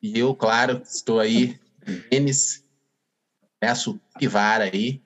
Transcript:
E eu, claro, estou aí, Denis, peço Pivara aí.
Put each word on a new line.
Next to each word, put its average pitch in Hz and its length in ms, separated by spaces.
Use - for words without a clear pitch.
E 110 180
eu, 131 160
claro, 123 480
estou - 360
aí, 117 400
Denis, 135 540
peço 113 400
Pivara 107 480
aí. 107 400